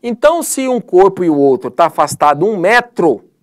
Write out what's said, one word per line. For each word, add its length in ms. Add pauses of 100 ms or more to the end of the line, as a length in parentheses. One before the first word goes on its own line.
Então, 400
se 260
um 140
corpo 420
e 60
o 80
outro 320
tá 160
afastado 640
um 100
metro 720 (140)